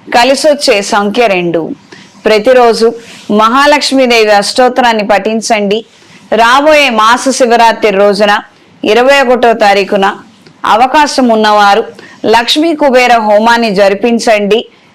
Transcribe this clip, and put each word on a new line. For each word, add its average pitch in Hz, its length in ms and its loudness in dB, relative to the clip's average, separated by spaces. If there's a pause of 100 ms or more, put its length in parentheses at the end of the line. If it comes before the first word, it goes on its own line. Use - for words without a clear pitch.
(160)
కలిసొచ్చే 269 680 0
సంఖ్య 208 460 -2
రెండు. 170 440 -4 (540)
ప్రతిరోజు 226 680 2 (380)
మహాలక్ష్మీదేవి 247 1000 0
అష్టోత్తరాన్ని 233 760 0
పఠించండి. 214 760 -2 (480)
రాబోయే 277 560 2
మాస 233 400 0
శివరాత్రి 226 640 0
రోజున 202 480 0 (440)
ఇరవై 254 380 2
ఒకటో 240 320 0
తారీఖున 202 600 0 (500)
అవకాశం 262 640 0
ఉన్నవారు 214 540 2 (420)
లక్ష్మీ 302 500 0
కుబేర 247 420 2
హోమాన్ని 220 580 0
జరిపించండి. 208 880 0 (280)